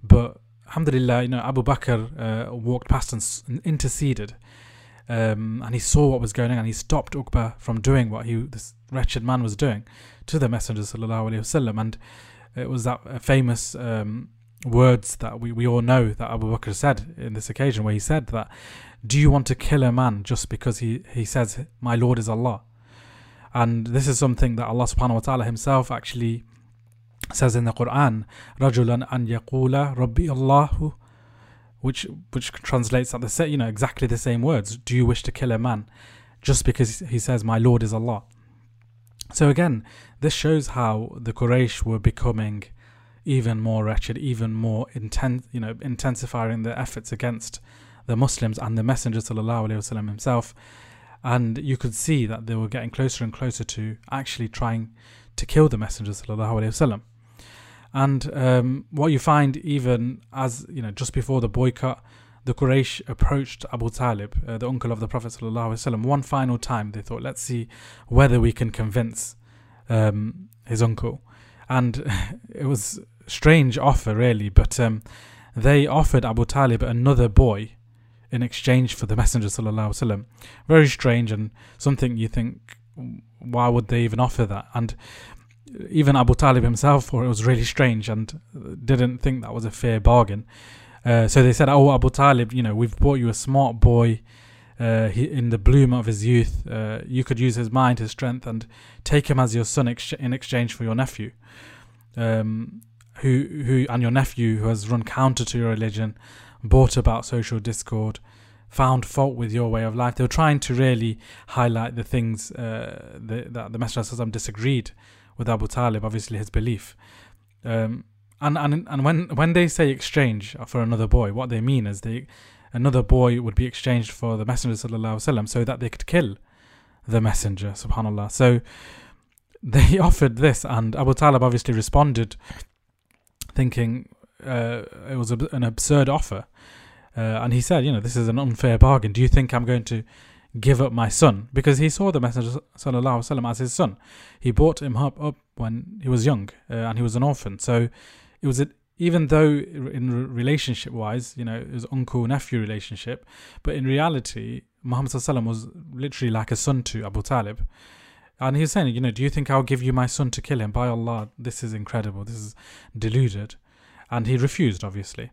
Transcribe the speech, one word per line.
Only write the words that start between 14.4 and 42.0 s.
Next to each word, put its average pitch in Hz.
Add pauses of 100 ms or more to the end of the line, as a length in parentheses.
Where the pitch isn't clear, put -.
words 123
that 113
we, 117
we 117
all 120
know 120
that 113
Abu 113
Bakr 110
said -
in 110
this 107
occasion, 113
where 107
he 104
said 143
that, 113 (560)
"Do 117
you 147
want 139
to 131
kill 147
a 123
man 120
just -
because 117
he, 113 (100)
he 120
says, 123 (140)
'My 120
Lord 120
is 110
Allah'?" 113 (880)
And 117
this 131
is 135
something 123
that 117
Allah 120
subhanahu 123
wa 113
ta'ala 127
himself 123
actually 117 (880)
says 120
in 120
the 117
Quran, 123 (360)
"رَجُلًا 123
أَنْ 123
يَقُولَ 131
رَبِّيَ 123
اللَّهُ," 143 (840)
which, - (260)
which -
translates 123
at 120
the 120
sa-, 170
you 151
know, 123
exactly 113
the 117
same 117
words. 120
"Do 123
you 123
wish 117
to -
kill 123
a 110
man 110 (520)
just -
because -
he 120
says, 120
'My 113
Lord 117
is 107
Allah'?" 113 (1120)
So 151
again, 143 (360)
this 151
shows 156
how 113
the 117
Quraysh 123
were 113
becoming 107 (600)